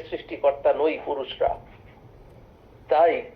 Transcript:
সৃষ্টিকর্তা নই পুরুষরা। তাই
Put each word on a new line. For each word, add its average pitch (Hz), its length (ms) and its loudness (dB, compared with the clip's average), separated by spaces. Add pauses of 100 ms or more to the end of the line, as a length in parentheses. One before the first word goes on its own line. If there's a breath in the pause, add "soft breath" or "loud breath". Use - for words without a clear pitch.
(100)
সৃষ্টিকর্তা - 640 0
নই 147 320 0
পুরুষরা। - 520 -4 (1300)
তাই 165 340 4 (140)